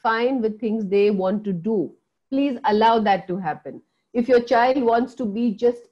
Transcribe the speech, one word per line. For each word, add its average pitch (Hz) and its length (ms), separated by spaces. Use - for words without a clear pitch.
fine 240 400
with 214 180
things 220 260
they 202 260
want 196 320
to 202 100
do. 175 400
Please 277 360
allow 220 340
that 196 280
to 180 100
happen. 151 440
If 240 140
your 247 140
child 254 420
wants 233 320
to 254 100
be 220 280
just 240 380